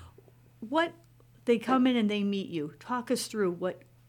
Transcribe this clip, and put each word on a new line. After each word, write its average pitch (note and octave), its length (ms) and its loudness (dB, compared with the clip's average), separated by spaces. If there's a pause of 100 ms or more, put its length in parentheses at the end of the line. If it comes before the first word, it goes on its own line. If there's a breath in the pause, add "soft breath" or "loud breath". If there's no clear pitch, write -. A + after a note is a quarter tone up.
(600 loud breath)
What, D#4 340 0 (520)
they A#3+ 120 4
come B3+ 300 2
in B3 80 4
and G#3+ 140 2
they G#3 140 0
meet G3+ 260 -2
you. D#3 300 -4
Talk B3 320 -6
us - 160 0
through G3 240 0
what, F3+ 300 -6 (280)